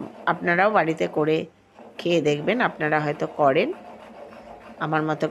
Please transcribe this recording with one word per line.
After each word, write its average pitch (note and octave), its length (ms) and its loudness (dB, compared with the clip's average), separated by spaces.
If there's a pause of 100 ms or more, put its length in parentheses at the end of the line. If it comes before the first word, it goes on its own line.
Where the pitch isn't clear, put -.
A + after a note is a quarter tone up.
(260)
আপনারাও F3 520 2
বাড়িতে D#3+ 280 0 (120)
করে D#3 200 2 (600)
খেয়ে E3+ 240 2
দেখবেন। D3 400 2
আপনারা D#3 440 0
হয়তো D3 200 -4 (140)
করেন, D3+ 300 4 (1120)
আমার D#3 240 -2
মতো D#3 280 -2